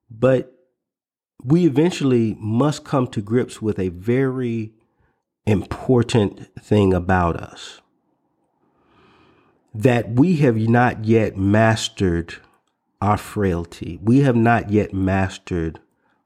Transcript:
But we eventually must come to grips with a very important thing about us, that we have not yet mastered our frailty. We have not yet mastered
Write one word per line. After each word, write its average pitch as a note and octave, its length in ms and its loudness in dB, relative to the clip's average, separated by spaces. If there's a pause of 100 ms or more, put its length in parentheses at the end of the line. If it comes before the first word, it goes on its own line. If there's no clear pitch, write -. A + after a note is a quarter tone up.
But B2 440 0 (880)
we E3 240 2
eventually C3 720 0
must A#2+ 460 -2
come C3 240 -2
to A#2 140 -8
grips A2 400 -4
with G#2 180 -4
a F#2 100 -2
very A#2 840 -4 (720)
important A2 1040 0 (120)
thing G2+ 320 2
about F2+ 440 0
us, - 440 -18 (1900)
that A2+ 380 0
we D#3 240 2
have C3+ 220 2
not A2+ 480 0
yet A2 320 2
mastered G2 1000 0 (640)
our G#2 180 0
frailty. F2 840 -4
We A#2 180 4
have C3+ 160 4
not A2+ 340 2
yet G2+ 240 0
mastered F#2 840 -2 (460)